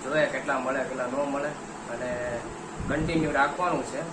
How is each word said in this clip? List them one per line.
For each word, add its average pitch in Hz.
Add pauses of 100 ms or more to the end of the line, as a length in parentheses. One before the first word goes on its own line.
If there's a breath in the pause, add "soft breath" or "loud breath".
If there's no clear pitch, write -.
જોઈએ 147
કેટલા -
મળે, 127
કેટલા 127
ન 123 (180)
મળે 143 (420)
અને 123 (760)
કન્ટિન્યુ 156
રાખવાનું 147
છે. 135 (120)